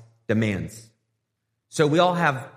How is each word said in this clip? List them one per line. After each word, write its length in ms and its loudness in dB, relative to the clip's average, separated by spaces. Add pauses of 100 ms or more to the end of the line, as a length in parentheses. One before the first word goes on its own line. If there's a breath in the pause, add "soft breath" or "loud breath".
(280)
demands. 600 -4 (800)
So 200 0
we 100 2
all 160 4
have 420 -2